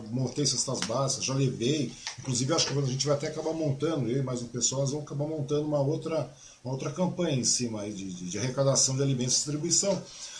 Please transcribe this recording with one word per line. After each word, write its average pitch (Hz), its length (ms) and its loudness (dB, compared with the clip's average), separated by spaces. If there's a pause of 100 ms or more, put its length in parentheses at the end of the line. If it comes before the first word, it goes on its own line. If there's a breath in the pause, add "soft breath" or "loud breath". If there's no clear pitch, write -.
(120)
montei 131 340 0
cestas 127 320 0
básicas, 117 460 -2
já 131 100 -2
levei. 131 580 0 (280 loud breath)
Inclusive, 131 340 0
acho - 140 2
que 135 100 0
a 143 40 2
gente 135 220 0
vai 143 120 4
até 156 100 -2
acabar 156 260 -2
montando, 151 560 0
eu 127 100 2
e 139 40 0
mais 127 200 -2
um 120 40 -8
pessoal, 131 360 0
nós 139 100 0
vamos 147 120 -4
acabar 143 220 -4
montando 147 400 0
uma 147 140 2
outra, 151 520 0 (320 soft breath)
uma 127 80 -2
outra 139 200 -2
campanha 175 420 2
em 123 80 4
cima 110 380 2
aí 104 120 -4
de, 95 200 -6
de, 90 180 -6
de 101 80 -4
arrecadação 135 560 4
de 135 80 2
alimentos 135 320 2
e - 40 4
distribuição. 156 640 2 (400 loud breath)